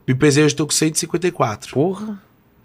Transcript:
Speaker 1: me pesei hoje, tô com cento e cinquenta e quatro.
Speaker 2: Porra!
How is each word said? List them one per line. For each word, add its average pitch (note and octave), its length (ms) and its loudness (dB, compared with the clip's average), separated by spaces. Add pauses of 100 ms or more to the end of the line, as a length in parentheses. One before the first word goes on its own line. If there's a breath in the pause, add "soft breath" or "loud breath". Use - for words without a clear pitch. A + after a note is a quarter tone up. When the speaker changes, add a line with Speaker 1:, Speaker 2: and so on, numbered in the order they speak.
Speaker 1:
me C3 80 2
pesei D3 280 4
hoje, C#3+ 120 2
tô D#3 100 -2
com D3 80 -8
cento D#3 220 0
e - 40 -2
cinquenta F3 280 -4
e F3 40 0
quatro. A#2+ 440 -4
Speaker 2:
Porra! F#3+ 420 -2 (460)